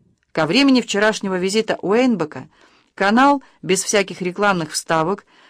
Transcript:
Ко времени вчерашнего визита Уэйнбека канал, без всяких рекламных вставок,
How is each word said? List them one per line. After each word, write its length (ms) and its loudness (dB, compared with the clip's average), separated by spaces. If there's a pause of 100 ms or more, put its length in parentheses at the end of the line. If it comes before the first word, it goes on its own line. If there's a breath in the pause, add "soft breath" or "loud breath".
(320)
Ко 140 0
времени 360 4
вчерашнего 560 -2
визита 440 -2
Уэйнбека 680 -2 (440 soft breath)
канал, 480 2 (200 soft breath)
без 220 -2
всяких 380 -2
рекламных 500 -2
вставок, 540 -2 (240 soft breath)